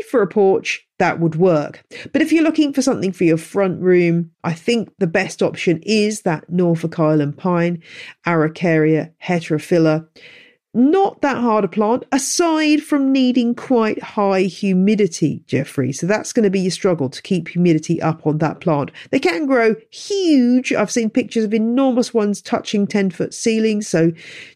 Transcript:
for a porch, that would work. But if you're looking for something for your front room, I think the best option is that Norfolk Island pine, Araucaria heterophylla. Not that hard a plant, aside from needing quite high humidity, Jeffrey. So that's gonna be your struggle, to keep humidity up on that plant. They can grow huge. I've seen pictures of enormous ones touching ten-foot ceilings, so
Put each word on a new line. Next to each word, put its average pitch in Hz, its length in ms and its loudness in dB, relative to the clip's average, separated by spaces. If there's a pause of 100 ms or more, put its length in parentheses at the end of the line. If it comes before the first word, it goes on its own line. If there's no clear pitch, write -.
(100)
for 254 100 2
a 202 60 2
porch, - 600 0 (120)
that 170 220 0
would 160 160 0
work. 160 480 0 (280)
But 294 80 0
if 311 120 0
you're 320 120 4
looking 302 300 2
for 262 80 0
something 214 300 -2
for - 120 -2
your 165 140 4
front 185 420 -4
room, 170 520 2 (120)
I 165 80 -4
think 226 460 -4
the 196 80 0
best 185 360 -4
option 165 420 0
is 214 380 0
that - 280 -4
Norfolk 170 480 0
Island 151 400 2
pine, 170 420 -2 (460)
Araucaria 160 840 0 (100)
heterophylla. 160 840 0 (680)
Not 311 480 2
that 262 160 0
hard 214 260 2
a 196 40 -2
plant, 220 440 0
aside 311 680 0
from 277 280 0
needing 247 440 2
quite 226 480 0
high 196 400 0
humidity, 190 1040 0
Jeffrey. 139 460 -4
So 170 140 -6
that's 214 260 -2
gonna 208 180 2
be 190 100 0
your 185 100 -2
struggle, 165 380 -2
to - 140 -12
keep 170 260 -4
humidity 170 540 0
up 160 240 -4
on 151 120 0
that 151 220 -2
plant. 147 320 -2 (180)
They - 80 0
can 339 280 -2
grow 226 300 2 (140)
huge. 269 840 0
I've 208 180 0
seen 226 180 -2
pictures 226 360 -2
of 208 100 -2
enormous 240 580 0
ones 208 300 -2
touching 208 440 -2
ten-foot 196 460 -2
ceilings, 220 560 -2
so 165 240 2 (440)